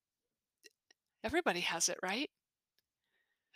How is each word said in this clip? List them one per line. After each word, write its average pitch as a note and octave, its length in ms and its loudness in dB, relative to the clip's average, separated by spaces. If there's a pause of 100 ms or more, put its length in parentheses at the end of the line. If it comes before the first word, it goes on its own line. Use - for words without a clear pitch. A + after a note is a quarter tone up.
(1200)
Everybody A3 360 2
has F3 280 2
it, - 140 -4
right? G#3 260 -2 (1300)